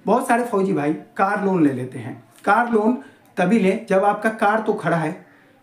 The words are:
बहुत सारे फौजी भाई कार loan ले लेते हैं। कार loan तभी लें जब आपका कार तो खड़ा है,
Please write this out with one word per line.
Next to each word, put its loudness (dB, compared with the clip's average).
बहुत 2
सारे 2
फौजी -2
भाई 0
कार 0
loan 2
ले 2
लेते -8
हैं। -14
कार 2
loan 2
तभी 2
लें 0
जब 2
आपका 0
कार 0
तो -2
खड़ा -2
है, -6